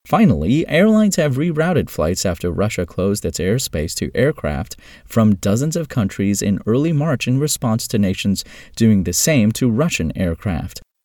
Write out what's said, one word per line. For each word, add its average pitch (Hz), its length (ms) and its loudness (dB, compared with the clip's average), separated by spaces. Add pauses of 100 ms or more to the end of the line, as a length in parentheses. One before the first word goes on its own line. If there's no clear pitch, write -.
Finally, 135 640 2
airlines 214 480 4
have 151 200 0
rerouted 156 540 0
flights 85 360 -2
after 87 260 -2
Russia 90 340 -2
closed 101 380 -2
its - 160 -4
airspace 90 560 -2
to - 180 -4
aircraft - 600 -2 (300)
from 107 300 2
dozens 127 420 -2
of 156 100 -4
countries 101 540 -2
in 101 240 0
early 139 260 2
March 147 340 -2
in 127 140 0
response 123 480 -2
to 117 100 -2
nations 98 460 0 (320)
doing 107 280 4
the 87 100 -2
same 123 400 2
to 127 160 0
Russian 131 480 0
aircraft. 90 640 -4 (240)